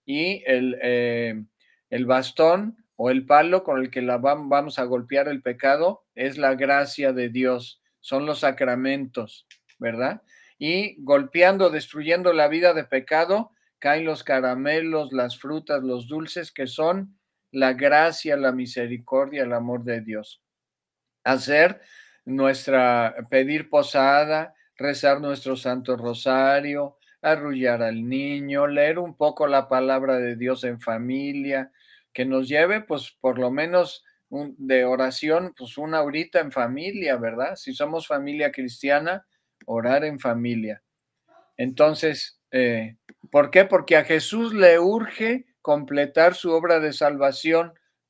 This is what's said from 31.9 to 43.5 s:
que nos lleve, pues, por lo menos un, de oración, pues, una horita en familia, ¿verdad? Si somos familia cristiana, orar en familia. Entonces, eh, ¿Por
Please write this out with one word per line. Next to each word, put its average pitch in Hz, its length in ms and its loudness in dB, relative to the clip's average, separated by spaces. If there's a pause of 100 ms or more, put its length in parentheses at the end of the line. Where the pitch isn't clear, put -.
que 127 120 -4
nos 131 240 -2
lleve, 170 320 2
pues, 151 300 -8 (100)
por 127 180 -2
lo 127 120 0
menos 165 540 -2 (240)
un, 143 300 -10
de 131 260 2
oración, 151 720 0
pues, 120 200 -18
una 156 260 -2
horita 156 380 -2
en 151 120 -6
familia, 143 640 -2
¿verdad? 120 400 -4
Si - 160 -12
somos 151 340 -6
familia 143 440 -4
cristiana, 143 760 -2 (400)
orar 120 380 0
en 147 140 -6
familia. 117 640 -4 (760)
Entonces, 147 840 0 (100)
eh, 117 460 0 (340)
¿Por 143 200 4